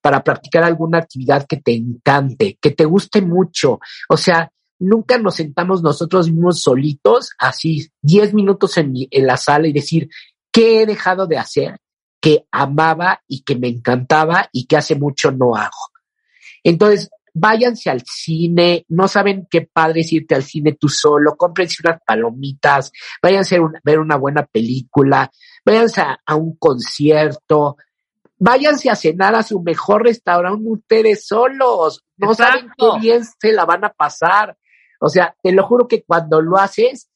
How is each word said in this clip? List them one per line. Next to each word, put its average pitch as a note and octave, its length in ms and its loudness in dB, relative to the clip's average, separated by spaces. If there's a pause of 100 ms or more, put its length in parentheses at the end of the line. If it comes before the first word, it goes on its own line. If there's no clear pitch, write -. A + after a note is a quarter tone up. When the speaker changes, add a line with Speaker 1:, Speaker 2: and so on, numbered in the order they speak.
Speaker 1:
para C#3 240 0
practicar E3 400 0
alguna E3 340 0
actividad C#3 480 -4
que C#3 120 -8
te A#2+ 160 -2
encante, A#2+ 840 -2
que D3 100 2
te D#3 140 0
guste F#3+ 380 0
mucho. F3 580 -2 (280)
O D#3+ 80 4
sea, E3 340 0 (280)
nunca A3 400 0
nos G3+ 180 -2
sentamos F3 460 -4
nosotros E3 480 0
mismos E3 320 0
solitos, D3+ 760 0
así, D3 520 -4 (100)
diez G3 320 4
minutos G3 460 0
en C#3+ 140 -2
mi, B2+ 180 -6
en C3+ 160 2
la B2 100 2
sala D3+ 320 0
y D3 40 -2
decir, D#3 360 -2 (420)
"¿Qué A3+ 320 4
he A3 40 2
dejado F#3+ 400 -2
de D#3+ 120 -2
hacer - 400 -6 (440)
que D3+ 280 2
amaba D#3 760 -2
y C#3 160 -12
que C3+ 140 -4
me B2 120 -4
encantaba C#3 840 -2
y B2 140 -6
que D#3 120 2
hace D3 160 -2
mucho C#3+ 380 -2
no B2 220 0
hago?". G#2+ 220 -6 (880)
Entonces, G3+ 460 2 (240)
váyanse A3 560 0
al B2+ 160 -4
cine, E3+ 840 0
no F3+ 180 0
saben G3 440 -2
qué - 200 0
padre D#3+ 300 0
es E3 120 -4
irte D#3 220 -2
al C3+ 80 -2
cine D3 360 -4
tú D3+ 100 0
solo, D3 480 2
cómprense F3 480 -2
unas E3 200 -2
palomitas, C3+ 840 -2 (320)
váyanse F#3 340 2
a E3+ 60 4
un, D#3+ 120 -2 (100)
ver D3+ 140 2
una D#3 180 0
buena C#3+ 300 -2
película, C3 840 0 (340)
váyanse A3 360 2
a, C#3+ 260 -4
a D3+ 80 -2
un D#3+ 220 -4
concierto, D3 1200 0 (640)
váyanse C4 520 2
a G#3+ 60 0
cenar F#3 400 0
a A3 60 0
su G#3 200 -6
mejor E3+ 420 -2
restaurante F#3+ 640 -2
ustedes A3 600 0
solos, A#3 760 0 (140)
no G#3 180 0
saben B3 300 2
Speaker 2:
Exacto. A3+ 300 0
Speaker 1:
qué A3 60 -4
bien A#3 240 2
se - 280 -2
la F#3+ 120 2
van F3 200 0
a G#3 80 -2
pasar. F3+ 640 -2 (440)
O D#3 80 0
sea, E3+ 340 0
te F#3 100 0
lo F#3+ 140 4
juro A#3+ 220 2
que A3+ 140 -2
cuando D#3+ 400 0
lo E3+ 160 0
haces A3+ 580 -2